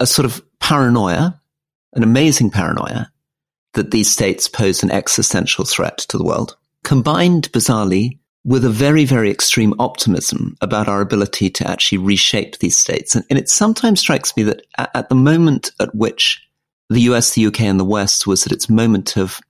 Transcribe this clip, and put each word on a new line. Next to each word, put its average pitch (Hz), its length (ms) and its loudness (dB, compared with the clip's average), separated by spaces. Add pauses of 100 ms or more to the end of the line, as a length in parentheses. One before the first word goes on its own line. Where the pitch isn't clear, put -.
a 127 60 0
sort 135 180 0
of 117 160 -4 (200)
paranoia, 120 800 0 (560)
an 113 100 0
amazing 131 460 2
paranoia, 104 600 -4 (640)
that 104 160 -2
these 107 180 2
states - 400 0
pose 98 360 0
an - 80 0
existential - 720 -2
threat - 340 -4
to - 180 -8
the - 80 -2
world, - 320 -4 (280)
combined, 160 640 0
bizarrely, 110 680 0 (260)
with 123 200 2
a 127 60 2
very, 143 340 2
very 120 240 2
extreme 104 520 0
optimism - 800 -4
about 107 260 -2
our 101 140 -2
ability 101 500 -2
to 92 180 -6
actually 92 300 0
reshape 98 600 -2
these - 180 0
states. - 400 -2
And, - 120 -4
and 131 120 2
it - 80 -6
sometimes 220 500 2
strikes - 380 -2
me 110 80 0
that - 180 -2 (160)
a-, - 180 -4
at 123 120 -6
the 131 80 2
moment 151 640 4
at - 160 -4
which - 440 -2 (480)
the 117 120 2
U 120 160 4
S, - 180 0
the 117 60 0
U 107 100 4
K, 110 160 0
and 98 140 2
the 95 40 2
West 101 400 -2
was 95 220 0
at - 60 -2
its - 180 -4
moment 110 460 2
of, 95 340 -4